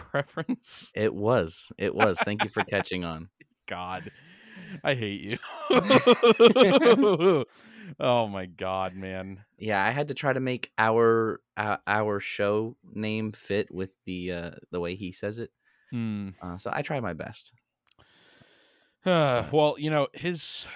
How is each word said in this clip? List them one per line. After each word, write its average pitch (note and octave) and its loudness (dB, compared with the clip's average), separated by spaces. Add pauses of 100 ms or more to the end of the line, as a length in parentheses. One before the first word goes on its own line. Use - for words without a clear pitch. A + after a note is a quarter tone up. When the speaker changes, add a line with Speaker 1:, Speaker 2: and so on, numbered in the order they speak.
Speaker 1:
<laughs> - -12
reference? - -6
Speaker 2:
It G#2+ 0
was. G2+ -2
It G2 -2
was. G#2 2
Thank G#2 -2
you G2+ -2
for G2+ -4
Speaker 1:
<laughs> - -8
Speaker 2:
catching F#2 -2
on. E2 -8 (380)
Speaker 1:
God, F2+ -10 (720)
I D3 2
hate G#2 -4
you. G#2 -6 (300)
<laughs> A3+ 6
Speaker 2:
<laughs> - -20 (460)
Speaker 1:
Oh B2 2
my G2 -6
God, F#2 -4
man. F#2+ -10 (140)
Speaker 2:
Yeah, G2+ 0
I G#2+ 2
had C#3+ -4
to C#3 -8
try C3+ -2
to C3 -2
make B2+ -6
our, A2+ 4 (160)
uh, G#2 -2 (100)
our G#2 0
show G#2+ -2 (160)
name G#2+ -4
fit - -4
with F#2 -8 (100)
the, F2+ -8
uh, E2+ -8 (220)
the F2+ -4
way F2 -6
he F#2+ -10
says G#2+ -8
it. A#2 -12 (380)
Speaker 1:
Hmm. G#2+ -6 (120)
Speaker 2:
Uh, F2 -10
so G2+ -8
I D3 -4
tried C#3 -6
my F2+ -4
best. - -14 (1500)
Speaker 1:
Uh, D3 4
Speaker 2:
But D2+ -6
Speaker 1:
well, D3+ 4
you D3 -4
know, D3 2
his, - -6